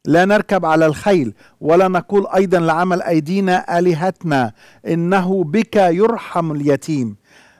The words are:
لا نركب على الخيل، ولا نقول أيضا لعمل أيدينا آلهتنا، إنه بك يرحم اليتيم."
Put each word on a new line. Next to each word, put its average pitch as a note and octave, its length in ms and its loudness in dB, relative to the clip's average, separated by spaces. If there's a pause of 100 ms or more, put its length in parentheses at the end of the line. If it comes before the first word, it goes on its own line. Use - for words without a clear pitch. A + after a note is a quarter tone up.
لا E3 200 2
نركب G3+ 400 0
على D#3+ 200 4
الخيل، D#3 480 0 (280)
ولا F3 260 4
نقول F#3+ 400 0
أيضا F#3 320 0
لعمل E3+ 420 0
أيدينا F3+ 760 -2
آلهتنا، E3 760 -2 (340)
إنه F3+ 560 0
بك F#3+ 320 -2
يرحم F#3 760 0
اليتيم." C#3+ 640 -2 (440)